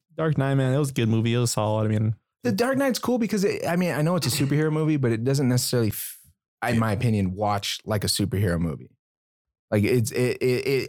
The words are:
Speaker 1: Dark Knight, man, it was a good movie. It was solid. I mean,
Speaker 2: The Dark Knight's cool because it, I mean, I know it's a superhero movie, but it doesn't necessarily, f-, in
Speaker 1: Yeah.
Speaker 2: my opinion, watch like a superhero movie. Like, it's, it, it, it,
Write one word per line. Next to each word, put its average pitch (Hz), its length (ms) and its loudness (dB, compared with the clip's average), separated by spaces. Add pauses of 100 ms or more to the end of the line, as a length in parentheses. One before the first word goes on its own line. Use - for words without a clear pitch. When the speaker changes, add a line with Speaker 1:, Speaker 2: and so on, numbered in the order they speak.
(160)
Speaker 1:
Dark 160 220 0
Knight, 139 180 0
man, 131 180 2
it 139 40 2
was 147 120 0
a 135 40 -10
good 117 160 0
movie. 113 240 2
It 120 60 2
was 120 120 0
solid. 107 340 0
I - 20 0
mean, 107 280 0 (280)
Speaker 2:
The 240 80 0
Dark 240 260 0
Knight's 269 220 0
cool 240 180 0
because 214 260 0
it, - 240 -2
I 170 100 0
mean, 180 160 0
I 139 80 -2
know 165 140 2
it's 160 120 -2
a - 20 0
superhero 143 420 0
movie, 156 260 0
but 127 140 2
it 113 120 -2
doesn't 139 240 2
necessarily, 123 420 2
f-, - 280 -8 (500)
in 120 80 0
Speaker 1:
Yeah. 113 40 4
Speaker 2:
my 110 120 2
opinion, 101 420 0
watch 101 520 -2
like 107 180 -2
a 170 40 -2
superhero 95 520 0
movie. 69 320 -4 (800)
Like, 107 120 4
it's, 107 280 2
it, 123 300 -2
it, 127 260 0
it, 135 220 -2